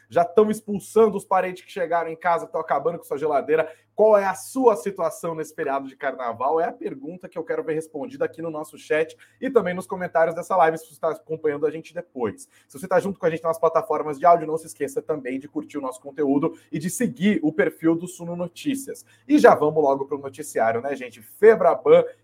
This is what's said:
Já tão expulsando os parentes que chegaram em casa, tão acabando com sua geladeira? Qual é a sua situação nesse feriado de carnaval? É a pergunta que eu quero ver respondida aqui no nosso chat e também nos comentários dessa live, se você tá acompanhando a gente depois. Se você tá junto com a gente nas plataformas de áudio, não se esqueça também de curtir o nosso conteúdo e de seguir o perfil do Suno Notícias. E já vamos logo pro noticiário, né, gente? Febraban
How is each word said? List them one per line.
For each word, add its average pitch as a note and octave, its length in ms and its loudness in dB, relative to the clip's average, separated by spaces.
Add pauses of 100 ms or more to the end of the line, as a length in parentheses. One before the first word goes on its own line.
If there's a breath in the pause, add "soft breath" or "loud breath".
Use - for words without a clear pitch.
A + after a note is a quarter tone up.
Já D#3+ 160 2
tão G#3+ 260 4
expulsando G#3+ 680 0
os G3 80 -14
parentes F#3 360 -2
que - 80 -20
chegaram E3 380 -4
em E3 80 -10
casa, E3 300 -2
tão D#3+ 160 -6
acabando D#3+ 340 -2
com - 80 -16
sua D3 140 -8
geladeira? D3+ 520 0 (240 loud breath)
Qual G#3+ 240 6
é G3 80 0
a F#3+ 80 -2
sua A#3+ 420 2
situação E3+ 580 -6
nesse D#3 200 -10
feriado C#3 340 -4
de C3 80 -20
carnaval? B2+ 640 -2
É E3 60 0
a A#3+ 60 -4
pergunta E3+ 580 -12
que - 80 -16
eu D#3+ 40 -6
quero D#3+ 220 -6
ver D#3+ 80 -4
respondida D3+ 540 -6
aqui D#3+ 160 -8
no E3 80 -6
nosso D3+ 260 -12
chat D#3 400 -2 (240 soft breath)
e C4 80 -4
também G#3 240 2
nos F3+ 140 -8
comentários E3+ 480 0
dessa F3 200 -6
live, E3 220 4
se - 180 -16
você - 60 -20
tá E3 120 -2
acompanhando D3+ 540 -4
a D3 40 -2
gente D#3+ 240 -14
depois. A#2+ 520 -8 (220 soft breath)
Se - 100 -18
você F#3 80 -14
tá F3 140 2
junto F#3+ 180 -4
com - 60 -4
a E3+ 60 2
gente D#3+ 120 -6
nas D#3+ 160 -2
plataformas D3+ 600 -2
de D3+ 80 2
áudio, E3+ 200 6
não D#3 120 -4
se D#3+ 80 -18
esqueça C#3 340 -6
também C3+ 400 -6
de D3 80 -16
curtir D3 300 -10
o - 20 -10
nosso C3 220 -8
conteúdo C#3+ 560 -2 (120)
e E3 80 -6
de E3 120 -6
seguir A3 520 0
o D#3 80 0
perfil E3 460 0
do E3+ 100 -8
Suno F3 300 -12
Notícias. F3+ 680 -8 (240 soft breath)
E D4 120 4
já G#3 160 10
vamos D3+ 280 0
logo C#3 220 2
pro C#3+ 140 -8
noticiário, C3 640 -4
né, C#3 120 -6
gente? B2 280 -14
Febraban E3+ 840 4 (200 loud breath)